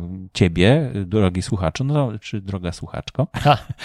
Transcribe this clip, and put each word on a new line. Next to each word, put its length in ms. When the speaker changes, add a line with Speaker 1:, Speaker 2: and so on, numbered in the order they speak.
Speaker 1:
ciebie, 580
drogi 360
słuchaczu, 420
no, 360
czy 200
droga 320
słuchaczko, 600
Speaker 2:
Ha. 260